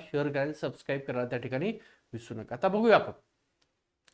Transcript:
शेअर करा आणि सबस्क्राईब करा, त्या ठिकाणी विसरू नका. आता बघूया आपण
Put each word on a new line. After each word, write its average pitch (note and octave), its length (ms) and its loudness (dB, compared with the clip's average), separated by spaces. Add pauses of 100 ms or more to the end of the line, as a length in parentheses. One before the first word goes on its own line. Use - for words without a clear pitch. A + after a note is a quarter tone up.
शेअर D3 280 -2
करा C#3+ 120 0
आणि D3+ 140 -2
सबस्क्राईब C#3 520 -4
करा, B2 180 -2
त्या A#2+ 140 -4
ठिकाणी C3 320 -2 (420)
विसरू A2+ 260 -10
नका. A2 160 -8
आता D#3+ 140 0
बघूया G#3 260 6
आपण B2 180 2 (1000)